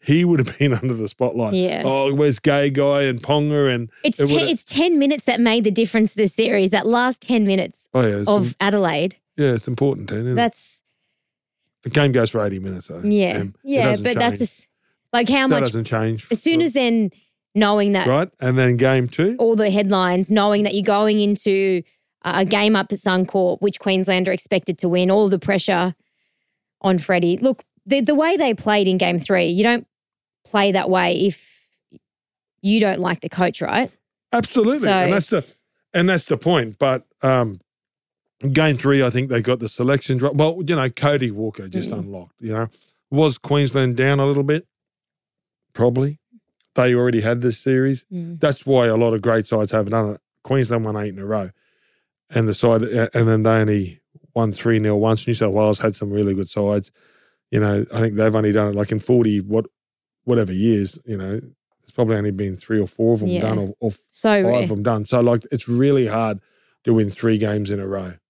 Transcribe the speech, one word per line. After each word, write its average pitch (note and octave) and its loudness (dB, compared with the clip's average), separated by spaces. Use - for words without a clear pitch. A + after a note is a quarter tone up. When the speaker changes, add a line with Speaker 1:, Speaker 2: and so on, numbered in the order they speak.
Speaker 1:
he D#3+ 2
would E3+ 2
have A#2+ -2
<laughs> - -20
been C#3+ 2
under B2 -4
the A2 -6
spotlight. A#2+ -2
Speaker 2:
Yeah. F3+ -2
Speaker 1:
"Oh, C3+ 0
where's C#3+ 2
Gay C#3+ 2
Guy C#3+ 2
and B2+ -2
Ponga?" D3 0
And A#2 -4
Speaker 2:
It's - -2
Speaker 1:
it - 4
Speaker 2:
ten, C#4+ 2
Speaker 1:
would've E4 2
Speaker 2:
it's C#4 -2
ten E4 0
minutes C#4 0
that A#3+ 0
made A#3 2
the A3 2
difference A3 0
to - -10
this G#3 0
series, G#3 0
that G#3+ 0
last A#3+ 0
ten A3+ 0
minutes - -2
Speaker 1:
Oh, C3 2
yeah, G#2 2
it's G2+ -2
Speaker 2:
of G3+ 2
Speaker 1:
im- B2 -8
Speaker 2:
Adelaide. F#3 0
Speaker 1:
Yeah, C#3 2
it's A2+ -4
important, B2+ -2
ten, G#2 -6
isn't B2 -4
it? B2+ 0
Speaker 2:
That's - -4
Speaker 1:
The B2 -8
game C#3+ 2
goes A#2 2
for A2 -2
eighty G2 -4
minutes, F#2 -10
though, F3 -14
Speaker 2:
Yeah. G3+ 2
Speaker 1:
Em. G3 -6
It C4+ -12
Speaker 2:
Yeah, B3 0
Speaker 1:
doesn't G#3 -2
Speaker 2:
but B3 -2
that's A#3 0
Speaker 1:
change. - 0
Speaker 2:
a - 0
s-, - -8
like, A#3+ 2
how C4+ 2
Speaker 1:
That C4 2
Speaker 2:
much C3+ 2
Speaker 1:
doesn't A2+ -2
change. A2 -2
Speaker 2:
As A3+ -2
soon E4 2
as D#4 0
then A#3 0
knowing G#3 2
that F#3 0
Speaker 1:
Right, C3+ 0
and B2+ 0
then B2 2
game C3 2
two. G3 -2
Speaker 2:
all A3+ 2
the G#3+ 2
headlines, F#3 0
knowing G#3 2
that G3+ -2
you're G3+ -2
going G#3+ 2
into G3 0
a, F3 -2
a G3 2
game G#3 2
up F#3+ -2
at G3 -6
Suncorp, F#3 0
which G3+ -2
Queensland F#3 0
are - -2
expected F#3 -4
to F#3 -2
win, F3+ 2
all G#3 4
the F#3+ 2
pressure F3+ -2
on F#3+ 2
Freddie. F3 0
Look, C4 -2
the, C4+ 0
the C#4+ 2
way D#4+ 2
they C4+ 0
played G#3 0
in F#3 2
game F3 0
three, F3 0
you F3+ 0
don't A#3+ 0
play G3+ 2
that F#3+ 0
way F3+ 2
if - -8
you G#3 2
don't G3 0
like F3+ -4
the - -10
coach, F3 -2
right? B3+ -2
Speaker 1:
Absolutely. A#3+ 0
Speaker 2:
So G#3+ 0
Speaker 1:
And F3+ 2
that's G3 0
the, F3 -2
and F3 2
that's F#3 0
the D3 -2
point. A#2+ 0
But, C3 0
um, B2 0
game D3+ 2
three, C#3 2
I B2 2
think B2+ -4
they A#2+ 0
got A#2+ 0
the A2+ -6
selections B2+ -2
right. C#3 0
Well, D#3+ 0
you E3 0
know, C3 0
Cody C3+ -2
Walker G#2 -8
just F#2 -6
Speaker 2:
Mm. A#2 -8
Speaker 1:
unlocked, G2 -14
you A2+ -8
know. A2 -4
Was C#3+ 0
Queensland C3+ 0
down C#3 2
a C#3 2
little C#3 0
bit? D3+ -2
Probably. C3 0
They B2 4
already A#2+ 2
had A#2 -2
this A#2+ 0
series. C3 0
Speaker 2:
Mm. E3+ -10
Speaker 1:
That's C#3+ -2
why C3 4
a A2 2
lot A#2 2
of G#2+ -2
great A2+ 2
sides G#2+ -2
haven't G#2 -2
done A2 -2
it. - -20
Queensland A#2+ -2
won G#2+ -6
eight G#2 -6
in G2 -14
a G2 -10
row. G2+ -4
And A2+ 0
the G#2 0
side, A2+ 2
a-, A2+ -2
and A2+ 4
then A2 2
they A2 2
only G#2 0
won A2+ 0
three A2+ 0
nil G#2+ 0
once. A2 0
New A#2 0
South G#2 -2
Wales G#2+ 2
had G#2+ -2
some G2+ -8
really G2+ 0
good F#2+ -4
sides. G2+ -2
You A#2 0
know, G#2 0
I A2+ -4
think A2 0
they've A2 2
only G#2+ 2
done G#2 2
it, G2+ -4
like, G2+ -2
in A2 -2
forty, A2 2
what, G#2+ -2
whatever A2+ 0
years, G2+ 0
you A2 -8
know, F#2+ -8
there's - -20
probably A2+ 0
only G#2 -2
been G2 -6
three A2 -4
or G2 -2
four A2+ 0
of G#2+ 0
them G2 -2
Speaker 2:
Yeah. F3+ -2
Speaker 1:
done A2 -2
or, G2 -6
or A2+ -2
Speaker 2:
So - -2
Speaker 1:
five G3+ 2
Speaker 2:
rare. B2 2
Speaker 1:
of - -4
them G#2 -4
done. G#2+ 0
So, B2 0
like, A#2+ 2
it's A#2+ -6
really B2+ 2
hard G#2+ -2
to A#2+ 2
win G#2+ 2
three A2 0
games G#2 -2
in G2+ -6
a G2 -8
row. F#2+ -8